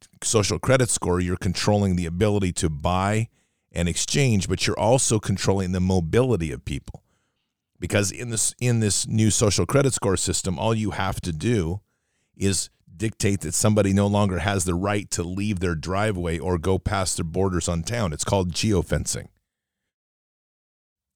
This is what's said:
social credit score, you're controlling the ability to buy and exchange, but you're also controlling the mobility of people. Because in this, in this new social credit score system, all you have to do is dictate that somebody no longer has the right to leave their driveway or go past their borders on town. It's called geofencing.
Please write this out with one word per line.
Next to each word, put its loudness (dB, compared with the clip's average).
social 0
credit 2
score, 0
you're -2
controlling 0
the 0
ability 0
to -2
buy 0
and -2
exchange, 0
but -2
you're -2
also 2
controlling 0
the 0
mobility 2
of -10
people. -10
Because 2
in -8
this, -2
in 4
this 2
new 4
social 2
credit 2
score 0
system, -2
all 0
you -2
have -4
to -6
do -2
is -2
dictate -2
that -6
somebody 4
no 4
longer 0
has 0
the 0
right -2
to -4
leave -4
their 0
driveway -2
or 0
go 0
past -2
their -4
borders -2
on -2
town. -2
It's -6
called 0
geofencing. -2